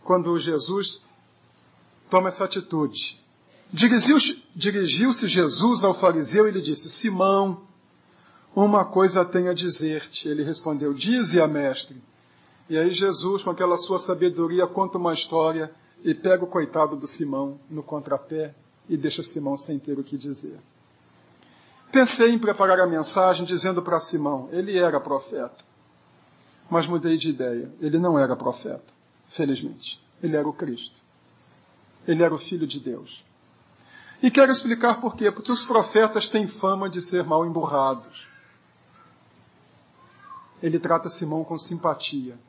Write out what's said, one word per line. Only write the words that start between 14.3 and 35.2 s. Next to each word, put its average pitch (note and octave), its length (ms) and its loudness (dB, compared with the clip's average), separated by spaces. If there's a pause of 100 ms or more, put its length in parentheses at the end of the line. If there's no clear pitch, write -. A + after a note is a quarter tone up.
conta F#3 320 -2
uma F3 140 0
história D#3+ 600 -2 (320)
e D#3+ 100 2
pega F#3 300 2
o F3 40 -8
coitado D#3 480 -2
do C#3 100 -10
Simão C#3 520 -6 (100)
no D3+ 140 -10
contrapé D3 720 -8 (340)
e E3 80 0
deixa C#3+ 260 -4
Simão C#3 340 -6
sem C#3+ 220 -8
ter C#3 200 -6
o C3+ 60 -8
que C#3+ 120 -10
dizer. C#3 420 -12 (1300)
Pensei B3 400 6
em A3+ 80 2
preparar G3 420 4
a F#3 60 6
mensagem F3 580 2
dizendo F3 380 -2
para E3+ 180 0
Simão: C#3+ 500 -4
Ele F#3+ 280 -2
era D#3+ 220 4
profeta. C3+ 640 -8 (1080)
Mas E3+ 160 0
mudei E3 320 0
de D#3+ 120 -2
ideia, B2+ 400 -6 (100)
ele D#3 180 0
não E3+ 200 2
era C3 160 2
profeta, - 500 -8 (440)
felizmente. - 720 -6 (220)
Ele D#3+ 140 -2
era D3 120 0
o D3 40 -6
Cristo. - 480 -10 (1040)
Ele E3 160 2
era D#3+ 120 4
o D3+ 40 -6
Filho E3 280 -6
de C3+ 140 -10
Deus. - 440 -12 (1000)
E B3+ 80 4
quero C4+ 220 6
explicar A#3 480 0
por A3+ 160 -4
quê. G#3 140 2